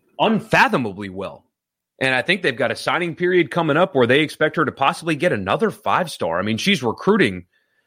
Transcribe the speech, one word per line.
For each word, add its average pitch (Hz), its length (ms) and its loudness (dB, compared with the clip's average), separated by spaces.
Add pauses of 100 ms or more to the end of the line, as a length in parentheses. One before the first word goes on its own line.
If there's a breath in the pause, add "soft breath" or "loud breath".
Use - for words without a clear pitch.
(180)
unfathomably 165 920 0
well. 92 380 -12 (520)
And 131 160 0
I 127 60 0
think 175 220 0
they've 143 120 0
got 117 160 0
a 110 60 -4
signing 156 400 -4
period 175 340 0
coming 160 280 0
up 190 160 2
where 127 120 4
they 131 140 4
expect 156 360 0
her 160 100 2
to 117 60 -4
possibly 160 440 -2
get 165 160 0
another 123 380 -2
five-star. 104 680 -4
I 95 40 -2
mean, 110 160 -2
she's 190 240 0
recruiting 117 640 0 (400)